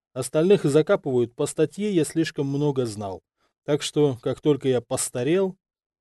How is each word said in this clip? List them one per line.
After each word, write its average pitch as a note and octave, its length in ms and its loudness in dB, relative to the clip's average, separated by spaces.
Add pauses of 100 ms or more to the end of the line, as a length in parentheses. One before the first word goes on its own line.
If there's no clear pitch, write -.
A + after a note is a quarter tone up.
(140)
Остальных E3+ 520 2
закапывают C#3+ 720 2
по D3 100 -2
статье G3 460 -2
«Я E3 140 2
слишком D#3+ 420 -2
много C#3 380 0
знал». G2+ 380 -10 (420)
Так D3 160 0
что, D3 400 0
как C3 200 -6
только C#3 260 0
я B2 140 2
постарел, D#3+ 760 -2 (440)